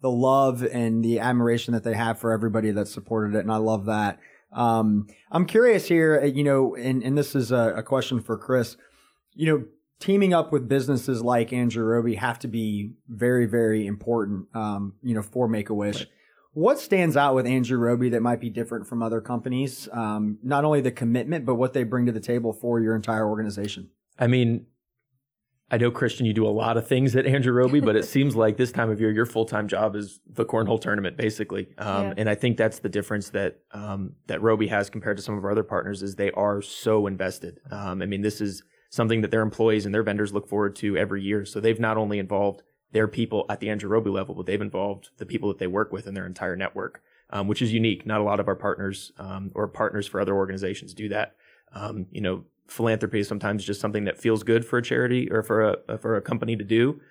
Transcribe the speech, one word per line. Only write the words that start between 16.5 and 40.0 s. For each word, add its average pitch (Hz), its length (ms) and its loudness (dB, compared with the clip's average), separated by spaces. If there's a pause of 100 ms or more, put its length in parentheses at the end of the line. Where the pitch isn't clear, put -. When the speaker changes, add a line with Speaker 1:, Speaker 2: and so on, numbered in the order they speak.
Speaker 1:
What 180 260 2
stands 170 380 2
out 143 180 4
with 127 120 2
Andrew 127 320 2
Roby 120 320 2
that 117 100 2
might 120 200 0
be 117 100 -6
different 117 360 -6
from 117 160 -4
other 113 200 -2
companies? 127 720 -4
Um, 107 500 -2
not 139 240 2
only 147 160 4
the 123 100 0
commitment, 123 540 -2
but 131 80 2
what 127 180 2
they 127 120 0
bring 123 220 0
to 120 60 2
the 107 80 -4
table 117 320 -2
for 120 280 -2
your 110 140 2
entire 110 320 0
organization. 101 640 -4 (300)
Speaker 2:
I 123 80 2
mean, 120 400 2 (1000)
I 120 100 0
know, 120 120 4
Christian, 120 360 0
you 110 60 4
do 107 140 2
a - 40 4
lot 113 260 0
of 117 100 -2
things 127 300 2
at 131 100 2
Andrew 127 260 2
Roby, 127 280 4
but 110 160 4
it 107 80 2
Speaker 3:
<laughs> - 120 -4
Speaker 2:
seems 135 200 2
like 110 200 4
this 123 140 2
time 113 180 0
of 107 120 0
year, 110 100 4
your 110 160 2
full-time 113 400 -2
job 101 300 0
is 101 240 -10 (100)
the 113 140 -2
cornhole 110 360 0
tournament, 101 360 -2
basically. 107 520 -4 (100)
Um, 98 300 -2
Speaker 3:
Yeah. 95 100 -8
Speaker 2:
and 110 120 0
I 104 60 2
think 120 200 0
that's 110 220 0
the 117 100 -4
difference 101 420 -4
that, 98 280 -4 (140)
um, 98 400 -8 (160)
that - 140 -6
Roby 110 260 2
has 101 200 0
compared 104 280 -4
to 98 80 -12
some 104 120 -6
of 98 80 -6
our 101 60 -2
other 104 140 0
partners 98 400 -6
is 98 100 -8
they 101 180 -2
are 101 300 0
so 107 460 0
invested. 92 500 -6 (120)
Um, 98 300 -8
I 90 60 -4
mean, 101 160 -4
this 104 180 -2
is 101 220 -4 (280)
something 113 320 2
that 107 100 2
their 110 100 4
employees 110 420 2
and 98 100 -4
their 110 100 2